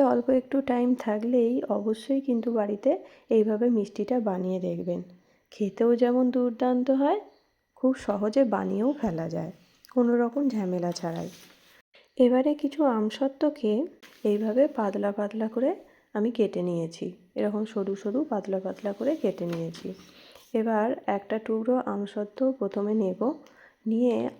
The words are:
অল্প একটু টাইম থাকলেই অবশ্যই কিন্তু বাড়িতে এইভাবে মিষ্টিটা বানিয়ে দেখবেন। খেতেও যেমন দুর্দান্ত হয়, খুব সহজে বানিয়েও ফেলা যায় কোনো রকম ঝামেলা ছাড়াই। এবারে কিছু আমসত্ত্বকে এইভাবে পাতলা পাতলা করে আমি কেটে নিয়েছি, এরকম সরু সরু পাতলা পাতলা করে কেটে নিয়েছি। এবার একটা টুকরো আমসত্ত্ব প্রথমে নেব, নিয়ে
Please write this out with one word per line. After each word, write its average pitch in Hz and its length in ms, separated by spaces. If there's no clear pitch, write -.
অল্প 240 220
একটু 254 160
টাইম 247 180
থাকলেই 233 480
অবশ্যই 220 520
কিন্তু 240 320
বাড়িতে 208 380
এইভাবে 220 400
মিষ্টিটা 208 500
বানিয়ে 185 400
দেখবেন। 175 400
খেতেও 214 440
যেমন 247 340
দুর্দান্ত 247 600
হয়, 285 300
খুব 262 160
সহজে 214 360
বানিয়েও 196 360
ফেলা 165 280
যায় 170 240
কোনো 240 240
রকম 240 320
ঝামেলা 180 440
ছাড়াই। 170 360
এবারে 254 360
কিছু 294 260
আমসত্ত্বকে 269 760
এইভাবে 214 380
পাতলা 202 380
পাতলা 214 360
করে 240 220
আমি 214 160
কেটে 202 320
নিয়েছি, 170 440
এরকম 208 300
সরু 196 320
সরু 208 280
পাতলা 196 360
পাতলা 190 320
করে 247 240
কেটে 190 300
নিয়েছি। 165 420
এবার 220 340
একটা 202 320
টুকরো 220 360
আমসত্ত্ব 208 540
প্রথমে 208 420
নেব, 190 280
নিয়ে 226 300